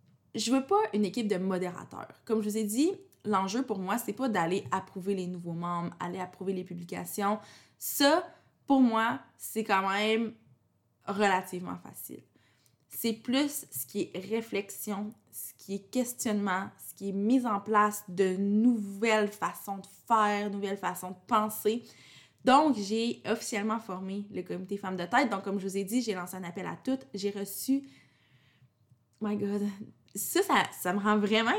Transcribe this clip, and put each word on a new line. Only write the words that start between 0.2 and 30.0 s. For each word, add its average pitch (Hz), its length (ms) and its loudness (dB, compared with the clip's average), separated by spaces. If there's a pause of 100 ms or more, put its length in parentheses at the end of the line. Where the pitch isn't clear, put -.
je 214 180 -2
veux 269 120 4
pas 392 160 4 (140)
une 208 100 4
équipe 208 240 -2
de 202 80 2
modérateurs. 185 880 -4
Comme 220 160 0
je 208 80 -2
vous 208 80 -2
ai 220 80 0
dit, 254 280 2 (320)
l'enjeu 202 380 2
pour 208 160 -4
moi, 190 200 -2
c'est 208 160 -6
pas 254 140 -2
d'aller 180 420 0
approuver 190 440 -4
les 185 120 -4
nouveaux 175 260 -8
membres, 175 480 -4
aller 175 200 -6
approuver 180 340 -6
les 180 100 -6
publications. 175 760 -4 (380)
Ça, 302 500 4 (400)
pour 269 140 6
moi, 233 400 4 (160)
c'est - 280 -4
quand 196 240 2
même 214 440 2 (760)
relativement 185 720 0
facile. - 460 -14 (680)
C'est - 240 -2
plus 269 580 -2
ce - 160 -8
qui - 280 -4
est - 40 -6 (120)
réflexion, 208 840 -4 (180)
ce - 280 -12
qui - 160 -8
est 196 160 -8
questionnement, 208 800 -2 (100)
ce - 160 -16
qui 196 160 -8
est - 20 -4
mise 220 320 2
en 208 160 0
place 208 480 2
de 185 280 2
nouvelles 208 920 4
façons 196 500 -6
de 190 80 -14 (220)
faire, 208 420 4
nouvelles 196 280 -4
façons 180 320 -4
de - 160 -16
penser. 214 560 2 (640)
Donc, 277 320 8
j'ai 220 520 -2
officiellement 220 520 -2
formé 190 500 -6
le 185 120 -6
comité 185 360 -6
Femmes 190 180 -4
de 175 80 -4
tête. 240 260 2
Donc, 196 120 -4
comme 202 160 -2
je 185 80 -4
vous 190 100 -4
ai 202 80 -2
dit, 220 160 0
j'ai 226 140 -2
lancé 185 220 -8
un 185 80 -8
appel 175 200 -6
à 170 180 -6
toutes. 262 300 -2
J'ai 202 180 -2
reçu, 214 520 -2 (1400)
my 208 160 -2
God, 202 260 -2 (520)